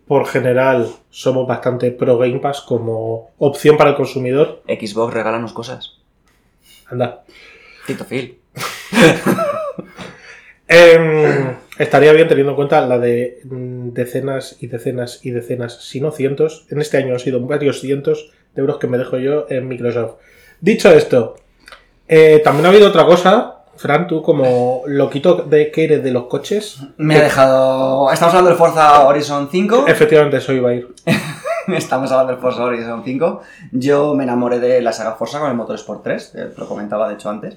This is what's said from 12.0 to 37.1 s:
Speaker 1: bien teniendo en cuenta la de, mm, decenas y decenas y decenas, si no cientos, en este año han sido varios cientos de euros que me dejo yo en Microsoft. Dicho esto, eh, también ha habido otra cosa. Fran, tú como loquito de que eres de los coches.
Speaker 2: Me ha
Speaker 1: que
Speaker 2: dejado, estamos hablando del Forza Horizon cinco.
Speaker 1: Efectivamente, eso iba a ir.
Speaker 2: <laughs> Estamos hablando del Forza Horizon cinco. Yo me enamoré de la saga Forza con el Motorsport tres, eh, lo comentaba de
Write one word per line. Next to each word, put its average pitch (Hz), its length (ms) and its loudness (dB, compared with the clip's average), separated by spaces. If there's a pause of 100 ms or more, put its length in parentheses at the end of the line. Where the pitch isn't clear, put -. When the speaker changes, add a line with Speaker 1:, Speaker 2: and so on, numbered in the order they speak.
Speaker 1:
bien 160 160 6
teniendo 139 240 2
en 123 40 -6
cuenta 143 300 0
la 127 120 0
de, 120 460 -2
mm, 127 460 -12
decenas 131 720 -6
y 123 80 -14
decenas 120 540 -8
y 131 80 -10
decenas, 120 540 -8
si - 160 -12
no 151 120 -4
cientos, 139 580 -4
en 147 100 -6
este 147 180 -4
año 123 160 -4
han 123 40 -4
sido 127 220 -4
varios 139 400 -4
cientos 139 500 -6 (240)
de 135 60 -8
euros 139 180 -4
que - 80 -8
me 123 120 -4
dejo 127 200 -6
yo 143 320 -4
en 131 180 -6
Microsoft. 120 460 -6 (460)
Dicho 214 320 4
esto, 135 440 2 (720)
eh, 156 360 6
también 151 220 2
ha - 40 6
habido 202 180 8
otra 170 180 4
cosa. 185 520 2 (180)
Fran, 160 300 -2
tú 165 160 -4
como 127 640 0
loquito 143 480 0
de 151 380 0
que 160 120 -2
eres 147 200 0
de 131 80 -2
los 123 140 -4
coches. 202 520 -6 (200)
Speaker 2:
Me 156 160 0
ha 156 40 6
Speaker 1:
que 151 60 6
Speaker 2:
dejado, 135 880 2
estamos 170 220 2
hablando 180 160 6
del 170 80 2
Forza 156 480 6
Horizon 143 440 0
cinco. 208 380 2
Speaker 1:
Efectivamente, 151 480 4
eso 131 160 -4
iba 123 180 0
a 123 40 0
ir. 123 200 -10 (100)
Speaker 2:
<laughs> 523 640 -4
Estamos 131 440 -4
hablando 131 200 2
del - 100 -8
Forza 120 220 -2
Horizon 117 400 -6
cinco. 156 360 -4 (320)
Yo 143 420 0
me 135 100 -2
enamoré 120 360 -2
de 123 220 0
la 113 100 -2
saga 113 220 -6
Forza 123 260 -8
con 151 100 -4
el 120 60 -4
Motorsport 110 460 -10
tres, - 320 -8
eh, 95 220 -12
lo - 120 -14
comentaba 104 400 -6
de 104 60 -10